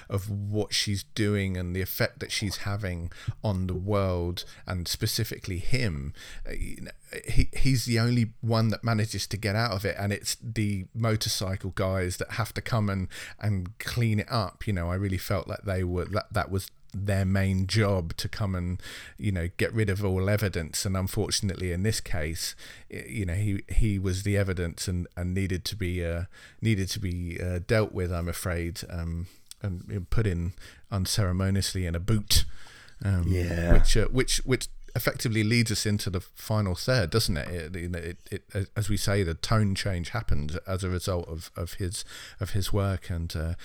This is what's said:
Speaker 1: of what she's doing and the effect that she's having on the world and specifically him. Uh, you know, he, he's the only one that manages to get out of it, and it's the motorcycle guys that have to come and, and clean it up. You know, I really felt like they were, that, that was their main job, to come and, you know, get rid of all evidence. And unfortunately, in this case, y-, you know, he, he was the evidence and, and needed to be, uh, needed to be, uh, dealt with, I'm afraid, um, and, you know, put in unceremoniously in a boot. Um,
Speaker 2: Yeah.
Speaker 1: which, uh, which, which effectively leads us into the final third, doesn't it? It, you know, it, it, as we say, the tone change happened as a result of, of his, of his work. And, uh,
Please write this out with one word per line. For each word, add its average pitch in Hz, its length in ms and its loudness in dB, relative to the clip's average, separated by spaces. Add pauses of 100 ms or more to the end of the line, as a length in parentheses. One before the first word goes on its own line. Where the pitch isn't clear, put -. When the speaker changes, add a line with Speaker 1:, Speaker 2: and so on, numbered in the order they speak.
Speaker 1:
of 98 200 -2
what 101 440 -2
she's 101 300 0
doing 101 540 0
and 90 180 -2
the 95 60 0
effect - 400 -2
that - 100 -8
she's 98 260 -2
having 92 540 -4 (320)
on 92 240 0
the 90 60 -2
world 90 720 0 (200)
and 90 220 -4
specifically - 720 -4
him. 85 560 2 (340)
Uh, - 60 -6
you - 300 -6
know, - 80 -10 (360)
he, 120 240 8
he's 131 340 6
the 117 140 2
only 117 400 4
one 113 300 2
that - 120 -2
manages 107 460 0
to 101 100 -4
get 101 200 0
out 117 140 0
of 95 120 -2
it, 95 160 0
and 101 140 0
it's - 280 -4
the 104 440 -2 (100)
motorcycle 107 760 -2
guys 95 460 0
that - 220 -6
have 107 140 -4
to 104 80 -6
come 107 280 0
and, 95 200 -2 (320)
and 101 360 -2
clean 113 420 0
it - 120 -4
up. 110 360 -2
You 107 60 2
know, 85 160 0
I 90 60 0
really 95 220 0 (140)
felt 92 180 -2
like - 160 -6
they 92 180 0
were, 87 220 0
that, 90 260 -4
that 104 180 -2
was 95 220 -4 (240)
their 98 300 0
main 95 400 4
job, 95 520 2
to - 120 -4
come 98 240 -2
and, 90 260 -2 (380)
you 104 140 0
know, 87 260 0
get 92 160 0
rid 110 160 2
of 101 160 -2
all 92 240 2
evidence. 92 560 -2
And 95 100 0
unfortunately, 92 760 -2
in 87 100 -2
this 107 180 0
case, - 560 -2 (360)
y-, - 180 -10
you 101 160 -2
know, 85 80 0
he, 101 340 0
he 104 300 4
was 92 240 0
the 101 160 2
evidence 90 500 -2
and, 90 200 -2 (100)
and 90 160 -2
needed 92 320 -2
to - 100 -6
be, 90 300 -2
uh, 85 200 -2 (360)
needed 98 280 2
to - 100 -6
be, 87 420 -4
uh, 90 240 -2
dealt 110 280 2
with, 90 200 -2
I'm 85 160 -2
afraid, 85 520 -4 (100)
um, 85 340 -4 (380)
and, 92 240 -4
you 104 80 -6
know, 92 160 -4
put 110 160 6
in 87 260 0 (380)
unceremoniously 95 960 2
in 85 80 -2
a 85 40 -2
boot. - 460 4 (580)
Um, 92 240 2
Speaker 2:
Yeah. 85 460 4
Speaker 1:
which, - 240 10
uh, 104 140 6
which, 123 340 2
which 127 220 2 (280)
effectively 110 480 2
leads 113 280 4
us 104 160 0
into 101 240 0
the 90 80 0
final 101 560 0
third, 120 340 2
doesn't 110 260 2
it? 71 140 -2
It, 85 320 -6
you 87 80 -4
know, 87 80 -4
it, 85 200 -8 (120)
it, - 460 -4
as 107 140 0
we 104 80 2
say, 101 260 4
the 82 100 0
tone 107 400 4
change 90 360 -2
happened 76 580 2
as 95 160 -2
a 92 60 0
result 90 380 -2
of, 82 300 -10
of 85 160 -6
his, - 320 -6 (340)
of - 120 -4
his 104 200 2
work. 98 380 2
And, 85 260 -4
uh, 80 180 -2 (120)